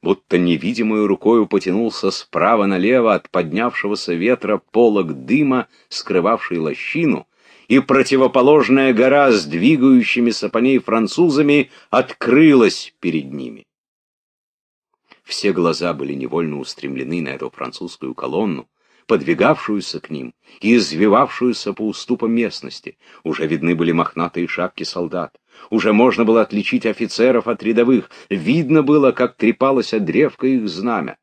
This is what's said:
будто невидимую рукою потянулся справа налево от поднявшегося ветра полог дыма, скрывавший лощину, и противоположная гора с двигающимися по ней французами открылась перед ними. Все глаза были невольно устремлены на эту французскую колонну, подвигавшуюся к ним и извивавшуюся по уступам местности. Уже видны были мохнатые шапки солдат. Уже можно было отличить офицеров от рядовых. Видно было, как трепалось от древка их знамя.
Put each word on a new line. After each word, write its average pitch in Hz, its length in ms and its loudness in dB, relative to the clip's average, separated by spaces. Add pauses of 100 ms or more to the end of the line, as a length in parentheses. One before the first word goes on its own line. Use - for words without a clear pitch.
будто 90 360 0
невидимую 107 680 0
рукою 104 400 2
потянулся 98 640 -2
справа 98 560 0
налево 104 480 2
от - 160 -6
поднявшегося 95 840 -4
ветра 104 460 -2 (100)
полог 95 540 2
дыма, 127 420 0 (220)
скрывавший 90 720 -2
лощину, 82 680 -2 (400)
и 131 140 4
противоположная 135 1120 4
гора 131 380 4
с 98 120 2
двигающимися 120 1040 2
по 113 100 -4
ней 127 200 2
французами 143 920 0 (200)
открылась 131 1080 2
перед 78 320 -4
ними. 62 340 -14 (1600)
Все - 280 -4
глаза 85 400 -2
были 71 220 -8
невольно 71 460 -6
устремлены 69 600 -8
на 71 80 -8
эту 65 220 -10
французскую - 640 -12
колонну, 76 540 -6 (400)
подвигавшуюся 110 920 0
к - 100 -18
ним 65 240 -12 (260)
и 113 160 4
извивавшуюся 107 960 0
по 101 100 -8
уступам 113 500 -4
местности. - 680 -6 (260)
Уже 80 220 -4
видны 82 280 0
были 82 160 0
мохнатые 85 560 -4
шапки - 380 -8
солдат. 87 540 -8 (320)
Уже 110 220 0
можно 113 320 4
было 113 180 4
отличить 107 440 -2
офицеров 117 640 0
от 113 140 -6
рядовых. 117 480 0 (180)
Видно 131 540 0
было, 139 300 4
как - 240 -2
трепалось 120 580 0
от 107 100 -2
древка 131 420 -2
их 123 220 0
знамя. 90 540 -6